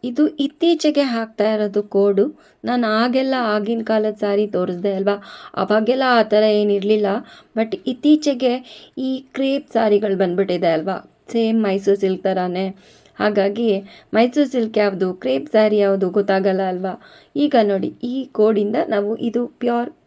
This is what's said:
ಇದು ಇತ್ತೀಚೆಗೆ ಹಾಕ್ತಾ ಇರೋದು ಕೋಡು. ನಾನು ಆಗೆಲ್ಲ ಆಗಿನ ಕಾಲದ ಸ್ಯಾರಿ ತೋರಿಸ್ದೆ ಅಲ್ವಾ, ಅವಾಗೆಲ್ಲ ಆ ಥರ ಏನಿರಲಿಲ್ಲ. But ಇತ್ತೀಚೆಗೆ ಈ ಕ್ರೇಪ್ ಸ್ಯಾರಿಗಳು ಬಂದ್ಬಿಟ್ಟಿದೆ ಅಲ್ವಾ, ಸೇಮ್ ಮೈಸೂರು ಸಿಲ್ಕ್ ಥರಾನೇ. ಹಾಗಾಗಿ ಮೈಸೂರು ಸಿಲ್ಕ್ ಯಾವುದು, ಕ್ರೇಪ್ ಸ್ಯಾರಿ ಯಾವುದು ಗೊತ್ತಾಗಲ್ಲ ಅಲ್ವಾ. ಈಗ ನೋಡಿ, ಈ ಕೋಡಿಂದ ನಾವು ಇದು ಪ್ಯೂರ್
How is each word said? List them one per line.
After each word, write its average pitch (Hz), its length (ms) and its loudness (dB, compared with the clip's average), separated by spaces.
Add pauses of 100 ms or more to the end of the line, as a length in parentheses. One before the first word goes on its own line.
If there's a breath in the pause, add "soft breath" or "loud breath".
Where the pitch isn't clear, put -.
ಇದು 254 200 0 (200)
ಇತ್ತೀಚೆಗೆ 302 600 0 (100)
ಹಾಕ್ತಾ 220 400 -4
ಇರೋದು 208 280 -2 (140)
ಕೋಡು. 202 300 4 (420 soft breath)
ನಾನು 240 180 0 (140)
ಆಗೆಲ್ಲ 262 360 0 (180)
ಆಗಿನ 220 360 -2
ಕಾಲದ 214 320 0
ಸ್ಯಾರಿ 208 320 0
ತೋರಿಸ್ದೆ 180 460 -2
ಅಲ್ವಾ, 202 160 0 (460 loud breath)
ಅವಾಗೆಲ್ಲ 226 440 0 (140)
ಆ - 20 4 (100)
ಥರ 214 120 4 (160)
ಏನಿರಲಿಲ್ಲ. 208 480 2 (500 loud breath)
But 226 160 -2 (180)
ಇತ್ತೀಚೆಗೆ 269 600 2 (540 loud breath)
ಈ - 20 -4 (260)
ಕ್ರೇಪ್ 269 400 -2
ಸ್ಯಾರಿಗಳು 208 460 2
ಬಂದ್ಬಿಟ್ಟಿದೆ 180 560 0
ಅಲ್ವಾ, 175 200 -4 (360)
ಸೇಮ್ 226 340 2
ಮೈಸೂರು 196 360 0
ಸಿಲ್ಕ್ 190 240 -2
ಥರಾನೇ. 180 380 -2 (560 soft breath)
ಹಾಗಾಗಿ 208 460 0 (480 loud breath)
ಮೈಸೂರು 247 380 2
ಸಿಲ್ಕ್ 220 300 -2
ಯಾವುದು, 190 240 0 (160)
ಕ್ರೇಪ್ 262 300 -2
ಸ್ಯಾರಿ 214 320 4
ಯಾವುದು 196 220 2 (100)
ಗೊತ್ತಾಗಲ್ಲ 190 460 0 (100)
ಅಲ್ವಾ. 185 200 -6 (500 loud breath)
ಈಗ 285 120 0 (160)
ನೋಡಿ, 190 180 -2 (220)
ಈ 254 40 -6 (240)
ಕೋಡಿಂದ 214 380 2 (180)
ನಾವು 202 160 -2 (180)
ಇದು 240 140 -2 (200)
ಪ್ಯೂರ್ 240 280 -2 (160)